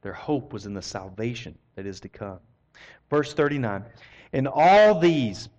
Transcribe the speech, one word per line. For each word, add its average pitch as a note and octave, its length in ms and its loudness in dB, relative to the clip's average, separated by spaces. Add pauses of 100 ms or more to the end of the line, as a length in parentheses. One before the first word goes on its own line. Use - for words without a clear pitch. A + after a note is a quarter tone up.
Their G2+ 100 -12
hope C#3 400 -6
was G#2 140 -12
in G2+ 80 -10
the F#2+ 80 -10
salvation F#2+ 720 -10 (180)
that G2 120 -14
is F#2+ 140 -14
to G2 80 -18
come. G2 300 -14 (720)
Verse D3 240 -2
thirty-nine, C3 500 -2 (480)
"And C3+ 160 -2
all G3 500 6
these D3+ 500 0 (100)